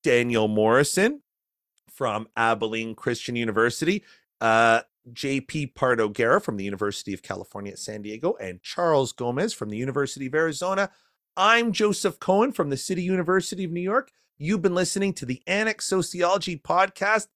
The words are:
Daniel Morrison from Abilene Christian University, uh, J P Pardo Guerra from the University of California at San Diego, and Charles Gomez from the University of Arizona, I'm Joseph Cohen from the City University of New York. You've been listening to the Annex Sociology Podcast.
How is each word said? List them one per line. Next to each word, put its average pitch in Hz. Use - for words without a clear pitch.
Daniel 120
Morrison 139
from 110
Abilene 113
Christian 120
University, 117
uh, 113
J 135
P 147
Pardo 117
Guerra 117
from 107
the 98
University 101
of -
California 98
at -
San 107
Diego, 117
and 92
Charles 151
Gomez 127
from 107
the 104
University 135
of 131
Arizona, 175
I'm 226
Joseph 208
Cohen 214
from 156
the 135
City 185
University 185
of 160
New 175
York. 220
You've 170
been 180
listening 190
to -
the 127
Annex 214
Sociology 180
Podcast. 196